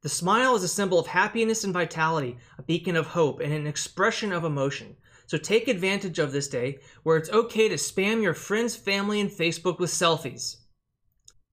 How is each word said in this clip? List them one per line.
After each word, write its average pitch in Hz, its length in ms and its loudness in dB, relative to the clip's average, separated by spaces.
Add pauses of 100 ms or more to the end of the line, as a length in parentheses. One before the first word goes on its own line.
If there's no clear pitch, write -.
The 151 80 -8
smile 226 480 4
is 190 60 2
a 180 60 -2
symbol 185 300 2
of 156 100 0
happiness 220 560 0
and 190 100 -2
vitality, 160 640 0 (180)
a 139 60 -16
beacon 170 340 -2
of 156 120 0
hope, 156 320 2
and 147 120 -2
an 151 140 -4
expression 202 640 0
of 170 120 -2
emotion. 139 520 -2 (320)
So - 80 -4
take 220 300 0
advantage 190 540 -2
of 143 100 0
this 139 160 -2
day, 131 320 -4 (240)
where 160 140 4
it's 160 140 -2
okay 220 380 2
to 185 60 0
spam 202 480 0
your 180 100 2
friends, 220 440 -2
family, 202 440 0
and 202 80 0
Facebook 170 520 -2
with 175 100 0
selfies. - 680 -2 (960)